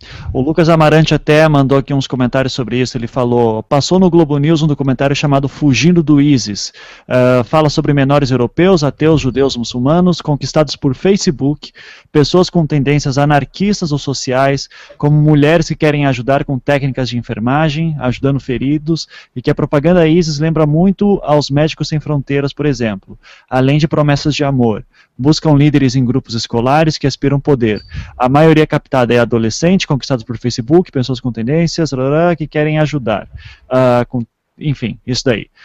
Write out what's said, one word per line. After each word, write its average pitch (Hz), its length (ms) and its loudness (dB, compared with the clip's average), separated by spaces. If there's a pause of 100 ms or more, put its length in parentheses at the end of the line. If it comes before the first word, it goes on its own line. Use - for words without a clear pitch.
(320)
O 131 80 -4
Lucas 156 300 0
Amarante 156 460 4
até 151 320 2
mandou 139 320 2
aqui 139 120 -4
uns 139 140 -2
comentários 127 480 -2
sobre 120 260 -4
isso. 123 160 -4
Ele 117 120 -8
falou, 120 560 0
"Passou 147 340 0
no 190 100 4
Globo 156 300 2
News 147 240 2
um 160 60 2
documentário 139 480 0
chamado 139 340 0
Fugindo 156 540 2
do 147 180 4
isis. 127 500 0 (360)
Ah, 127 360 2
fala 156 240 2
sobre 147 240 -2
menores 139 380 2
europeus, 143 540 2
ateus, 151 360 2
judeus, 127 380 -2
muçulmanos, 151 640 0
conquistados 147 540 -4
por 139 180 -2
Facebook, 151 800 -2 (400)
pessoas 170 400 2
com 165 160 0
tendências 143 500 -2
anarquistas 151 760 0
ou 147 60 -2
sociais, 135 720 -2 (260)
como 147 240 2
mulheres 151 500 4
que 156 60 -6
querem 147 300 0
ajudar 135 400 -2
com 135 140 -4
técnicas 131 500 -2
de 120 80 -6
enfermagem, 147 840 -2
ajudando 127 400 -2
feridos, 147 680 -4 (280)
e 127 60 -10
que - 80 -4
a 147 60 2
propaganda 160 520 2
isis 160 300 0
lembra 156 300 0
muito 190 560 0
aos 147 260 0
Médicos 151 380 -2
Sem 156 120 -4
Fronteiras, 143 540 -4
por 143 140 -4
exemplo, 110 500 -4 (320)
além 131 300 2
de 156 80 0
promessas 147 480 0
de 151 80 -2
amor. 120 420 0 (340)
Buscam 151 360 2
líderes 139 400 2
em 131 100 0
grupos 123 300 -4
escolares 135 600 0
que - 120 -4
aspiram 139 320 -2
poder. 117 420 0 (340)
A 123 140 -2
maioria 151 380 4
captada 127 480 -2
é - 20 4
adolescente, 117 680 0
conquistados 127 360 -4
por 113 140 -10
Facebook, 131 540 0
pessoas 127 280 -4
com 123 120 -6
tendências, 151 600 -2
rará, 147 440 0
que 156 100 -8
querem 151 320 -2
ajudar." 135 500 -2 (400)
Ah, 123 400 2
com, 123 140 -6 (380)
enfim, 127 480 -6
isso 123 180 -4
daí. 110 220 -2 (180)